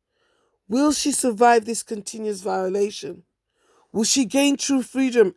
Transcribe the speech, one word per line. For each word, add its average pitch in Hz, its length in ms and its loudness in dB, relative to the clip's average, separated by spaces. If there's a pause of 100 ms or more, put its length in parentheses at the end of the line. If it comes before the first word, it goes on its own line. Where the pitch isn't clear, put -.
(680)
Will 277 240 2
she 285 180 -2
survive 233 540 2
this 226 180 -6
continuous 208 580 -10
violation? 190 840 -4 (680)
Will 214 140 -2
she 277 180 2
gain 277 320 2
true 269 280 0
freedom 240 540 2